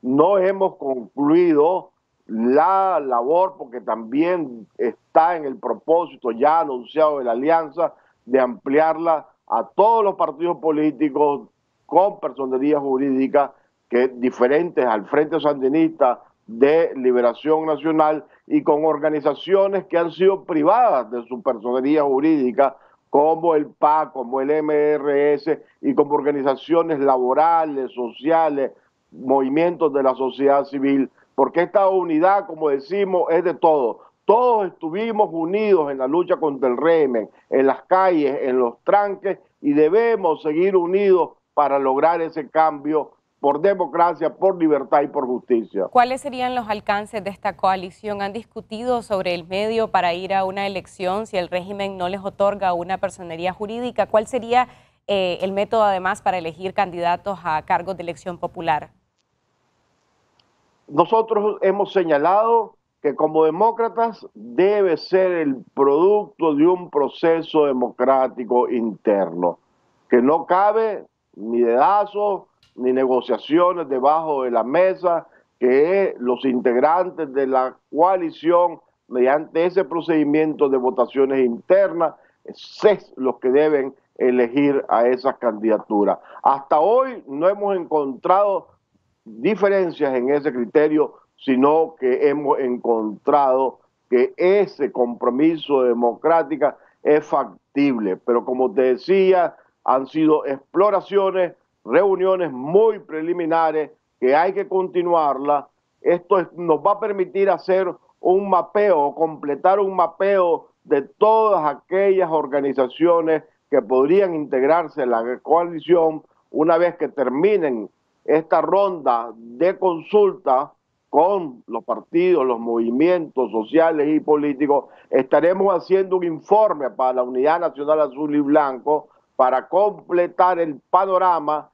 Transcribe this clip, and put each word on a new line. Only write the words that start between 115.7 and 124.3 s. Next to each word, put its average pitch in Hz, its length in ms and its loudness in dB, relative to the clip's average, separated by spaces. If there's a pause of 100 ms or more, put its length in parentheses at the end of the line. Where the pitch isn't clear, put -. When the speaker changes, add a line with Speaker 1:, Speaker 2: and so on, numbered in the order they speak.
Speaker 1:
una 165 280 2
vez 175 180 0
que 147 120 -4
terminen 139 800 -2 (340)
esta 160 380 0
ronda 151 720 -2
de 120 440 -4
consulta 170 920 0 (380)
con 160 560 0
los 113 180 -8
partidos, 160 640 0
los 120 120 0
movimientos 120 920 -2
sociales 143 580 0
y 156 120 0
políticos. 143 680 0 (240)